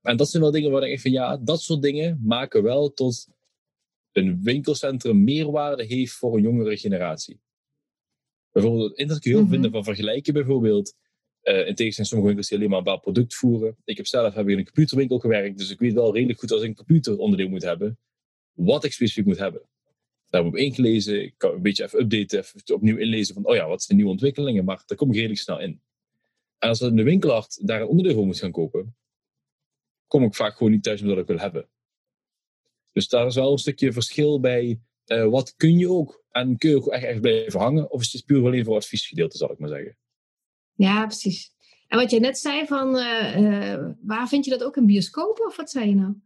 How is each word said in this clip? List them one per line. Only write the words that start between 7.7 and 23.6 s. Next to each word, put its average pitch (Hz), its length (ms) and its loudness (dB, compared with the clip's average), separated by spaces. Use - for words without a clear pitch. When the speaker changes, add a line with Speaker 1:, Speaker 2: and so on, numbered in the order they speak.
Speaker 1:
Bijvoorbeeld, 110 380 2
het - 80 -20
internet 151 240 -4
kun 123 80 0
je 123 60 4
heel 214 100 6
Speaker 2:
Mhm. 180 80 2
Speaker 1:
vinden 127 180 2
van 107 120 -4
vergelijken 107 480 -4
bijvoorbeeld. 120 600 0
Eh, 101 140 0
in 101 80 -4
tegenstelling 110 320 -4
sommige 104 200 0
winkels 101 220 0
die 101 80 -4
alleen 104 140 0
maar 95 80 0
een 90 60 -4
bepaald 95 180 -2
product 117 320 0
voeren. 113 500 0
Ik 107 120 -8
heb - 100 -12
zelf, 113 280 0
heb 107 100 -2
ik 101 80 0
in 95 60 2
een 95 60 -2
computerwinkel 131 540 2
gewerkt, 101 400 -2
dus 95 120 -8
ik 98 80 -14
weet 120 140 2
wel 113 220 2
redelijk 120 240 0
goed 110 140 -6
als 110 100 0
ik 117 60 -4
een 110 60 -8
computeronderdeel 104 720 2
moet 92 140 -6
hebben, 90 360 -6
wat 117 320 0
ik 147 80 -2
specifiek - 340 -2
moet 98 120 0
hebben. - 220 -6
Daar 90 140 2
heb 85 100 0
ik - 60 -4
op 131 80 2
ingelezen, 110 560 0
ik 95 140 -12
kan 92 180 0
een 92 80 -8
beetje 101 220 0
even 107 160 -2
updaten, 104 380 0
even - 360 -6
opnieuw 110 220 2
inlezen 110 380 -2
van, 101 120 -6
oh 117 80 4
ja, 87 140 0